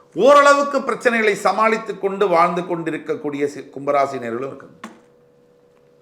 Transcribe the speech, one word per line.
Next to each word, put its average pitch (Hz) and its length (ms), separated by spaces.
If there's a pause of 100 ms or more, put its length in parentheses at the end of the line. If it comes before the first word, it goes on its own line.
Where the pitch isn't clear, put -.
(140)
ஓரளவுக்கு 277 640
பிரச்சனைகளை 226 540
சமாளித்து 208 680
கொண்டு 196 300
வாழ்ந்து 175 380
கொண்டிருக்கக்கூடிய 156 800
சி-, 139 280
கும்பராசி 139 460
நேயர்களும் 120 280
இருக்காங்க. - 420 (1120)